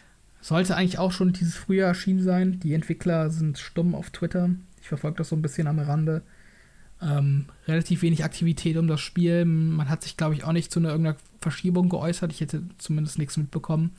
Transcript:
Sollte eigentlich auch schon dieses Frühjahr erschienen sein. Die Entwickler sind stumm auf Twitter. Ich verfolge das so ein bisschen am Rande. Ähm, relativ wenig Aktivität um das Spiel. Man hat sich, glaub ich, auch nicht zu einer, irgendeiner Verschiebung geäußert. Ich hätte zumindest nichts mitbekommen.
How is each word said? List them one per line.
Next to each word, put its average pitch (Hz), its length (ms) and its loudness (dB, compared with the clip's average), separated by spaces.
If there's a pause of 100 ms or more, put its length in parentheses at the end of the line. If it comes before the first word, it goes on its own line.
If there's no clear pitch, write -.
(400)
Sollte 180 360 0
eigentlich 185 220 0
auch 180 140 0
schon 185 200 2
dieses 170 220 -2
Frühjahr 190 340 2
erschienen 185 340 2
sein. 185 380 2
Die 151 140 0
Entwickler 160 560 0
sind 156 280 0
stumm 170 360 0
auf 151 160 -8
Twitter. 180 400 0 (320)
Ich - 60 -18
verfolge 156 300 -4
das 160 120 -4
so 160 60 0
ein 156 60 0
bisschen 156 240 -2
am 151 120 0
Rande. 156 440 0 (800)
Ähm, 143 460 2 (200)
relativ 165 360 0
wenig 160 220 2
Aktivität 165 520 0
um 165 100 2
das 156 140 0
Spiel. 175 460 2
Man 160 420 2
hat 156 140 -2
sich, - 140 -12
glaub 156 160 0
ich, 147 120 -2
auch 160 80 -2
nicht 165 180 0
zu 170 100 0
einer, 160 100 2
irgendeiner 156 260 0 (240)
Verschiebung 180 480 2
geäußert. 170 440 -2
Ich - 80 -8
hätte 156 220 -4 (140)
zumindest 151 420 -4
nichts 143 180 -2
mitbekommen. 160 640 -2